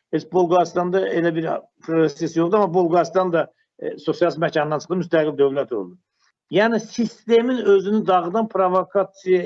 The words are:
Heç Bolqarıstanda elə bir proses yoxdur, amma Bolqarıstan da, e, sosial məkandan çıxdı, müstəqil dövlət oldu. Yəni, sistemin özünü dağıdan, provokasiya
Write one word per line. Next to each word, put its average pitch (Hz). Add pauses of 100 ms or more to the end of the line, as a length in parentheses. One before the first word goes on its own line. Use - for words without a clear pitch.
(140)
Heç 156
Bolqarıstanda 180
elə 170
bir 160 (380)
proses 160
yoxdur, 175
amma 190
Bolqarıstan 175
da, 156 (340)
e, -
sosial 156
məkandan 151
çıxdı, 185
müstəqil 156
dövlət 135
oldu. 92 (500)
Yəni, 214
sistemin 233
özünü 202
dağıdan, 185
provokasiya 185